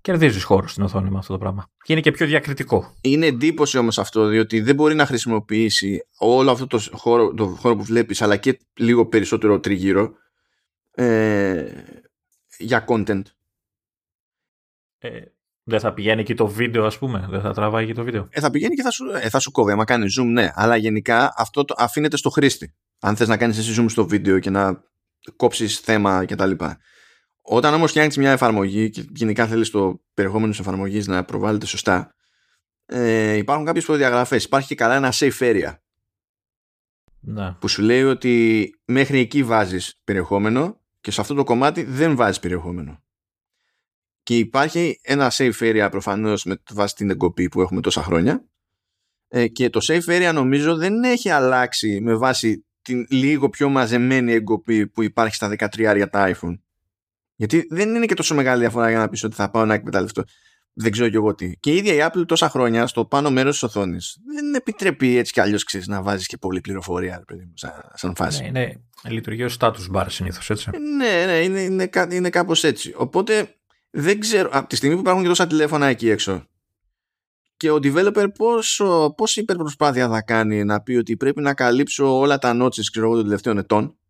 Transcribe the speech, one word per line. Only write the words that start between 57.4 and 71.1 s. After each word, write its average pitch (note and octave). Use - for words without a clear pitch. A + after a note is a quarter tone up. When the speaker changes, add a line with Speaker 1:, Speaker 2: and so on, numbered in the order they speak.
Speaker 2:
δεν G#3
είναι A#3
και A3+
τόσο D#3+
μεγάλη C3
διαφορά A#2
για A2+
να A2
πεις G2+
ότι A2
θα G2+
πάω A2+
να G#2+
εκμεταλλευτώ. G2+
Δεν A2
ξέρω A#2
κι G#2+
εγώ G#2+
τι. F2+
Και D3
η E3
ίδια G3+
η D3+
Apple F3
τόσα E3
χρόνια A#2
στο A#2
πάνω C#3+
μέρος C3+
της -
οθόνης G2
δεν D4
επιτρέπει F3
έτσι A#2+
κι A#2+
αλλιώς, G2+
ξέρεις, F#2+
να G2
βάζεις G2
και -
πολλή F#2
πληροφορία, F#2
ρε F2+
παιδί F#2
μου, F2
σαν, -
σαν F2+
φάση. C3+
Speaker 1:
Ναι, -
ναι. B2+
Λειτουργεί A2+
ως A#2+
status G#2
bar F#2+
συνήθως, -
έτσι. G#2+
Speaker 2:
Ε, E4
ναι, C4+